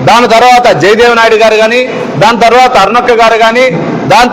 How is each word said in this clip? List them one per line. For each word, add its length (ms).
దాని 240
తర్వాత 440
జయదేవ్ 440
నాయుడు 180
గారు 220
కానీ, 320
దాని 240
తర్వాత 360
అరుణక్క 360
గారు 260
కానీ, 320
దాని 260